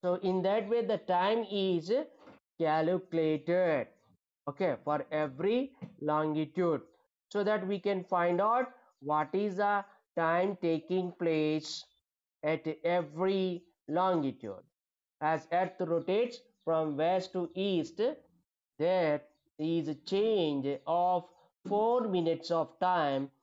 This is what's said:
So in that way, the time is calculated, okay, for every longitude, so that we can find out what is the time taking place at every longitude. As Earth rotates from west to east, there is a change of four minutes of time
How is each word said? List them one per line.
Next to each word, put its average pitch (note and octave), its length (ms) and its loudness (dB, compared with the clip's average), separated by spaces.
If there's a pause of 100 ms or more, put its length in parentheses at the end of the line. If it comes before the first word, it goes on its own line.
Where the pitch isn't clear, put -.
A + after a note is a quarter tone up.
So F3+ 140 2
in F#3 260 0
that G3+ 260 2
way, A#3 160 2
the G#3 140 0
time G3 520 2
is F#3 400 0 (680)
calculated, D#3+ 1300 0 (600)
okay, C#3+ 360 -2
for D3 260 -2
every D#3+ 600 -2 (280)
longitude, D3+ 840 0 (480)
so G3+ 140 -2
that G3 220 0
we G3 120 -2
can F#3 260 -2
find F3 360 2
out A#3+ 320 0 (280)
what D3+ 320 0
is G3 240 -2
the G3+ 280 0 (320)
time F3 440 2
taking F3 520 0
place D#3 720 -2 (580)
at D#3 240 -2 (180)
every F3 760 0 (260)
longitude. D3 760 0 (580)
As D#3 320 -2
Earth F#3 280 0
rotates F#3 600 0 (240)
from D#3 320 0
west F3+ 360 0
to F3 220 -4
east, F#3 460 -2 (800)
there D#3+ 440 2 (360)
is D#3+ 300 0
a D3+ 60 -4
change D3+ 920 0
of F3 380 2 (420)
four A3 420 0
minutes E3 440 0
of E3 260 -2
time C#3+ 520 0 (120)